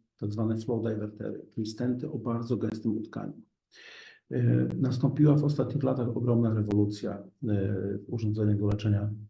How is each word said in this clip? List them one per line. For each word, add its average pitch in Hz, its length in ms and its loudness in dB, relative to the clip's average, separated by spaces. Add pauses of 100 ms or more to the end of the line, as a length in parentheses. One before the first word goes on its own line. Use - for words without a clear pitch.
(180)
tak 104 140 -4
zwane 110 260 0
flow 113 260 -2
divertery, 107 680 -6
czyli 110 160 -6
stenty 123 460 -4
o - 60 -4
bardzo 117 400 -2
gęstym 110 400 -2
utkaniu. - 440 -10 (920)
E, 123 360 4 (100)
nastąpiła 139 580 4
w 147 80 4
ostatnich - 400 0
latach 127 340 0
ogromna 117 360 4
rewolucja, 104 640 0
e, - 100 -16 (680)
w - 100 -14
urządzeniach 107 500 0
do 101 100 0
leczenia, 104 460 2 (160)